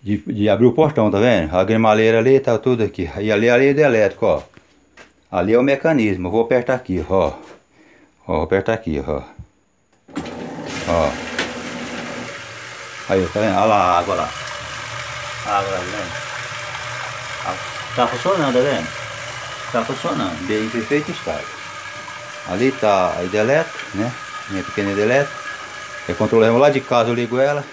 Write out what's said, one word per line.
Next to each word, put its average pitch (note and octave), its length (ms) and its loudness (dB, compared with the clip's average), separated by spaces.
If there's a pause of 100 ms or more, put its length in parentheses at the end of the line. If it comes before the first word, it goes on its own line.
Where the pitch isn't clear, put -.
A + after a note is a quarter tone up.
de, G2+ 160 0 (160)
de G#2+ 160 2
abrir G#2+ 160 6
o A#2+ 80 8
portão, D3 360 4
tá G2 100 2
vendo? F#2+ 360 4
A F#2 80 6
gremaleira A2 560 4
ali, C3 200 6
tá B2 180 2
tudo A#2 260 2
aqui. F#2+ 260 -4 (100)
E G#2+ 120 0
ali, A2 180 4
ali B2+ 180 6
é C#3+ 60 4
do C#3 60 0
elétrico, A2+ 460 4
ó. D#2 180 2 (840)
Ali F#2 240 2
é A#2 60 8
o B2+ 40 2
mecanismo. C3 640 2
Eu F2+ 40 -4
vou A2+ 100 2
apertar B2 340 2
aqui, F#2 340 -4
ó. F2+ 240 2 (920)
Ó, F2 100 -2
vou D#2+ 80 0
apertar G2 300 0
aqui, D2+ 320 -4
ó. C#2+ 160 -4 (1700)
Ó. D#2+ 220 2 (2000)
Aí, F#2+ 180 4
tá F#2 120 -4
vendo? G#2 160 2
Olha G2 100 4
lá A2 100 6
a F2+ 240 4
água F#2 160 -2
lá. E2 140 -2 (1160)
A G#2 140 0
água G2 120 -2
lá, F#2+ 60 -2
tá F2+ 60 -4
vendo? F2+ 440 -8 (1700)
Tá A#2+ 120 4
funcionando, C3+ 460 0
tá B2 60 4
vendo? B2+ 280 2 (840)
Tá A#2 120 0
funcionando. A#2 640 -4
Bem, G#2+ 180 0
em A2 40 -6
perfeito C#3+ 420 -2
estado. - 340 -6 (1000)
Ali G#2 240 2
tá G2 460 2
a F2 60 -4
hidrelétrica, A2 560 0 (160)
né? A2+ 180 -2 (360)
Minha F#2+ 140 -6
pequena G2+ 280 -2
hidrelétrica. A#2 460 2 (680)
É - 60 -4
controle A2+ 320 4
remoto. A#2 160 6
Lá D3 80 8
de C3+ 100 2
casa A#2+ 300 2
eu A#2+ 60 0
ligo A#2+ 220 -2
ela. C#3+ 360 2